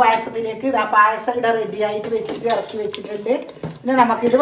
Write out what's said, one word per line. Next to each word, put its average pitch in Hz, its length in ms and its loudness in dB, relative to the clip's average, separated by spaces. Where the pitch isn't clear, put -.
പായസത്തിലേക്ക് 226 680 0
ഇതാ 226 120 0
പായസം 220 420 2
ഇവിടെ 233 220 0
റെഡിയായിട്ട് 208 560 -4
വെച്ചിട്ട് - 400 -4
ഇറക്കി 202 280 -6
വെച്ചിട്ടുണ്ട്. 208 500 -4
പിന്നെ 254 220 -2
നമുക്കിത് 233 420 2